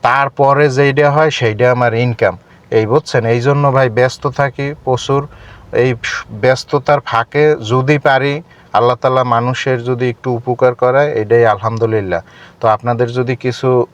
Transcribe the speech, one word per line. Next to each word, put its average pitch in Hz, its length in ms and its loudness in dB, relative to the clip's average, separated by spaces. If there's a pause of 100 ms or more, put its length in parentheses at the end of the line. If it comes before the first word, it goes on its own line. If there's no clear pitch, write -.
তারপরে 139 580 2 (120)
যেইটা 139 380 2
হয় 156 240 2
সেইটা 113 260 0 (100)
আমার 120 180 0 (120)
ইনকাম, 113 300 0 (420)
এই 110 140 2
বুঝছেন। 135 320 0 (100)
এই 120 140 0
জন্য 143 160 2 (120)
ভাই 131 120 2 (100)
ব্যস্ত 127 260 0 (160)
থাকি 139 280 -2 (180)
প্রচুর। 131 360 -2 (640)
এই 131 80 2 (500)
ব্যস্ততার 135 580 0 (100)
ফাঁকে 120 340 -2 (280)
যদি 131 260 2 (100)
পারি, 139 260 0 (440)
আল্লাহ 120 240 2
তাআলা 131 220 2 (120)
মানুষের 123 420 -2 (120)
যদি 127 240 -2
একটু - 160 -8 (100)
উপকার 123 420 0
করায়, 135 280 2 (120)
এটাই 117 220 4 (100)
আলহামদুলিল্লাহ। 110 680 -2 (380)
তো - 60 -4 (100)
আপনাদের 120 320 -2 (100)
যদি 127 160 -2 (100)
কিছু 127 260 -2 (240)